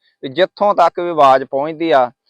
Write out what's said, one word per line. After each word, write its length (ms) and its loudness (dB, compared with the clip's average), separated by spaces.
ਵੀ 60 -10
ਜਿੱਥੋਂ 460 -2
ਤੱਕ 260 0
ਵੀ 100 -6
ਆਵਾਜ਼ 340 2
ਪਹੁੰਚਦੀ 460 -6
ਆ 200 2